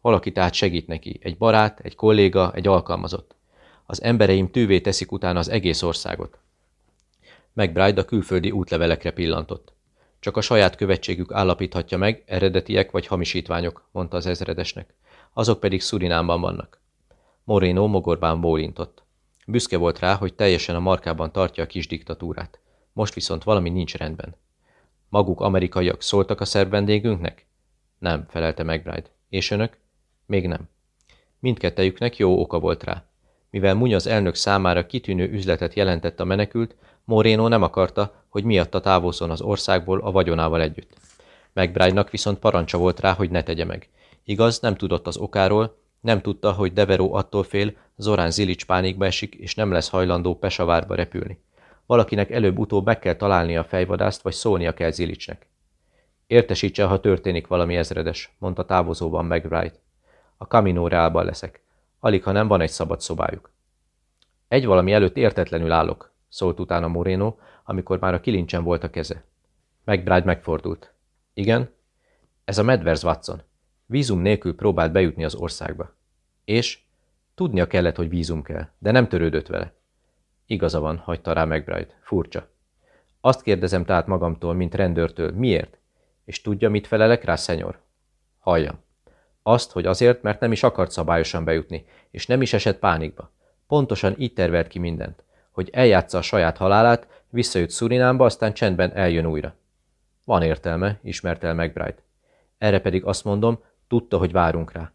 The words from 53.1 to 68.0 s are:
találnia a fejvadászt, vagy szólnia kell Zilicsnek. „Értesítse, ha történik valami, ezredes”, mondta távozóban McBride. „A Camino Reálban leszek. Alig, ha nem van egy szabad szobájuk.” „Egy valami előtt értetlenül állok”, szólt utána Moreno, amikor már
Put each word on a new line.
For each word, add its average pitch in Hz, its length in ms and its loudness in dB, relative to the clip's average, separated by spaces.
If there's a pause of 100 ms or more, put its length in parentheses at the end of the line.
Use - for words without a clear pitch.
találnia 85 460 0
a 82 40 -2
fejvadászt, 92 580 -2
vagy 92 120 -4
szólnia 87 400 -2
kell 85 160 -2
Zilicsnek. - 580 -8 (800)
„Értesítse, 104 580 2
ha 95 160 2
történik 90 460 0
valami, 87 300 0
ezredes”, 85 640 -6
mondta 90 260 -6
távozóban 85 600 0
McBride. 82 500 -4 (600)
„A - 80 -16
Camino 92 440 2
Reálban 85 360 2
leszek. 90 380 -10 (380)
Alig, 98 220 2
ha 95 100 -2
nem 107 160 2
van 101 120 4
egy 80 100 0
szabad 85 300 -6
szobájuk.” - 500 -6 (1000)
„Egy 131 180 2
valami 92 260 4
előtt 101 240 4
értetlenül 85 560 0
állok”, 82 400 0 (160)
szólt 90 320 -4
utána 85 280 -2
Moreno, 92 480 -2 (280)
amikor 92 340 -4
már 92 160 0